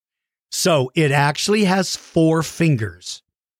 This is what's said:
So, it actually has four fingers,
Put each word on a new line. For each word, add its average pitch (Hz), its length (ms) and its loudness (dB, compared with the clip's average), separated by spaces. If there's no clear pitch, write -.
So, 151 440 0
it 151 160 2
actually 147 540 0
has 185 320 0
four 160 460 0
fingers, 110 800 -4